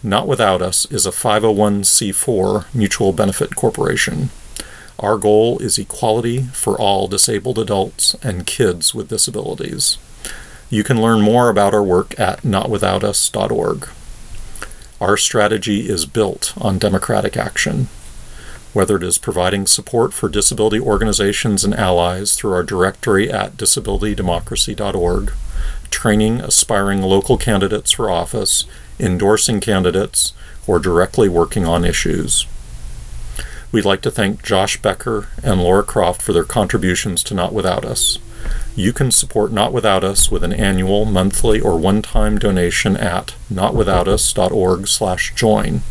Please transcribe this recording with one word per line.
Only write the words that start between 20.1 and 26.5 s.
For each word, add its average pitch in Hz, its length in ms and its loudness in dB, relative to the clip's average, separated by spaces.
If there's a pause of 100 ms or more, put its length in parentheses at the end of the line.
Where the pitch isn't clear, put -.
for - 160 -2
disability 107 500 2
organizations 101 840 0
and 104 100 0
allies 92 600 2
through 101 180 -2
our 90 100 2
directory 98 680 0
at 98 280 -4
disability 104 580 -2
democracy 90 580 -2
dot 98 220 -4
org, 92 380 0 (560)
training 107 500 2
aspiring 98 640 0